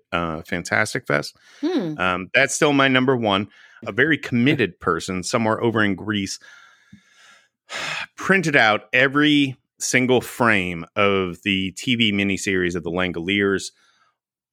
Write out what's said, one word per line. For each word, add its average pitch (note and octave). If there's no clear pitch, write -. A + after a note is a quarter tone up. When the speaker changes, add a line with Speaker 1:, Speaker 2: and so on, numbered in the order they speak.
Speaker 1:
uh, E2
Fantastic G#2
Fest. D2
Speaker 2:
Hmm. G#3+
Speaker 1:
Um, F#2
that's C3+
still D3
my C3+
number C3
one. G#2
A A2
very C3+
committed A#2+
Speaker 2:
<laughs> -
Speaker 1:
person F2+
somewhere A2
over A2+
in G2
Greece G2
<sighs> -
printed E3
out G#2+
every C#3
single B2
frame F2+
of G2
the F#2+
T B2
V A2
miniseries F#2+
of F2
the E2
Langoliers F#2